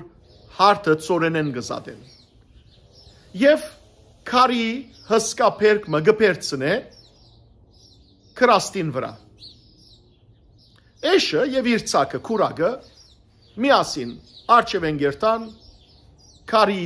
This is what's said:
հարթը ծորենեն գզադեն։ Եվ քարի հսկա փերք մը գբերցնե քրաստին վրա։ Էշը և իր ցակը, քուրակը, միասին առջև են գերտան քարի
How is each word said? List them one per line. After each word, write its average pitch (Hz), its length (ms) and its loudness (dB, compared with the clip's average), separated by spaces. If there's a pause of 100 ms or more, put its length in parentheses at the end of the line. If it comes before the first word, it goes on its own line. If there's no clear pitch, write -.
(560)
հարթը 196 380 2 (100)
ծորենեն 160 480 -2
գզադեն։ - 500 -12 (1400)
Եվ 294 240 4 (600)
քարի 247 420 2 (420)
հսկա 220 380 0 (120)
փերք 208 320 2
մը 151 160 0
գբերցնե 175 640 0 (1700)
քրաստին 196 560 2
վրա։ 117 160 -8 (2000)
Էշը 254 400 2
և 247 200 0
իր 220 200 -2
ցակը, - 320 0
քուրակը, 170 460 -2 (840)
միասին 185 560 0 (440)
առջև 208 320 0
են 151 140 -4
գերտան 220 460 -2 (1000)
քարի 202 380 2